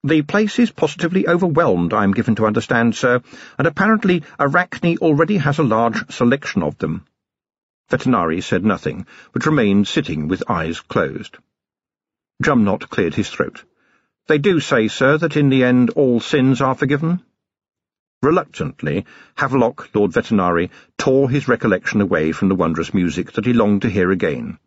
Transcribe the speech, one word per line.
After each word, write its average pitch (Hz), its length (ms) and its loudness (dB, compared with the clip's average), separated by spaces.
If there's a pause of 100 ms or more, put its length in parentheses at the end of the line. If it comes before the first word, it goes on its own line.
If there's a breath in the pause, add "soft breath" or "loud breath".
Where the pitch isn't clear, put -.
"The 151 200 2
place 208 360 0
is 240 120 2
positively 175 580 -2
overwhelmed, 156 640 2
I 107 100 2
am 98 100 2
given 113 240 0
to 110 100 0
understand, 113 500 0
sir, 123 240 0 (380 loud breath)
and 143 100 0
apparently 196 560 0 (160 loud breath)
Arachne 170 640 0
already 165 340 2
has 143 220 0
a 143 160 2
large 113 360 0
selection 123 520 0
of 76 160 -4
them." 80 260 -6 (840)
Vetinari 92 520 0
said 92 220 -2
nothing, 92 400 -2 (280 loud breath)
but - 120 -4
remained 104 420 2
sitting 78 400 -4
with 90 220 -4
eyes 85 320 -4
closed. - 560 -6 (1040)
Drumknott 113 460 0
cleared 85 260 -2
his 104 140 -4
throat. - 340 -6 (640)
"They 151 120 2
do 170 200 2
say, 117 300 0
sir, 135 300 2
that 160 180 -2
in 143 140 4
the 131 140 4
end 123 260 4
all 127 280 2
sins 131 440 0
are 131 120 0
forgiven." 151 460 -2 (1040)
Reluctantly, 143 800 -2 (300 loud breath)
Havelock, 123 600 0
Lord 104 180 2
Vetinari, 90 580 0 (260 loud breath)
tore 135 320 2
his 135 200 -2
recollection 110 520 0
away 82 300 0
from 95 180 -2
the 98 60 2
wondrous 82 400 -2
music 87 380 -2
that 110 140 -4
he 123 60 0
longed 104 300 2
to 120 80 0
hear 92 220 2
again. 78 540 -4